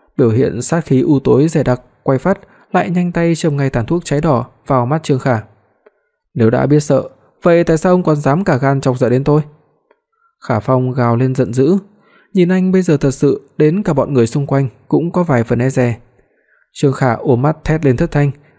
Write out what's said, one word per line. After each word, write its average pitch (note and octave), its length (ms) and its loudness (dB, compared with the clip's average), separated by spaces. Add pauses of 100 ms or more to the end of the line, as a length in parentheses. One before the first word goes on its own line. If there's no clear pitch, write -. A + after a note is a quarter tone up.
(160)
biểu A#2+ 140 4
hiện A#2+ 320 -2
sát E3 220 -2
khí C3 160 0
u C#3 200 2
tối B2+ 280 2
dày D#3 160 0
đặc, B2 180 -2 (200)
quay C3+ 160 0
phát F#3+ 200 -2 (340)
lại G3+ 180 0
nhanh F3+ 220 -2
tay E3+ 220 0
châm D#3 220 -2
ngay C#3 140 0
tàn A#2 160 -2
thuốc E3+ 180 -4
cháy C#3+ 160 -2
đỏ C3+ 260 0 (200)
vào B2+ 200 0
mắt D#3 160 -4
Trương C3+ 160 -2
Khả. B2 220 -2 (920)
"Nếu A2+ 160 2
đã C3 160 0
biết D3 140 2
sợ, C#3 220 0 (400)
vậy E3+ 220 4
tại D#3+ 140 0
sao F#3 140 0
ông F3+ 100 2
còn D#3+ 140 0
dám D3 280 0
cả D#3+ 120 0
gan C3+ 240 0
chọc B2+ 180 0
giận B2+ 120 0
đến C3 140 0
tôi?" D3+ 180 2 (1080)
Khả A#2 120 -2
Phong B2+ 320 0
gào A#2+ 240 0
lên C3 180 0
giận B2+ 200 -2
dữ, C3+ 220 2 (560)
nhìn F3+ 160 2
anh F#3 240 0
bây F#3 100 2
giờ F3 140 0
thật C#3 140 0
sự - 380 -2 (100)
đến D#3+ 240 2
cả F#3 100 -2
bọn C#3 220 -2
người A#2+ 120 2
xung C#3+ 200 -4
quanh C#3 220 -2 (200)
cũng D3+ 240 -2
có F3+ 100 0
vài C3+ 220 0
phần A#2+ 180 -2
e C3 80 0
dè. B2 280 -2 (720)
Trương C#3 200 0
Khả B2+ 200 0
ôm B2 300 0
mắt D3+ 220 -2
thét D#3+ 200 -2
lên C3 120 2
thất E3 140 -2
thanh, C#3+ 200 0 (280)